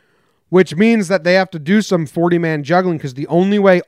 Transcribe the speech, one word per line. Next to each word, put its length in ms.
which 260
means 320
that 160
they 120
have 160
to 80
do 220
some 240
forty-man 580
juggling 360
'cause 140
the 140
only 320
way 280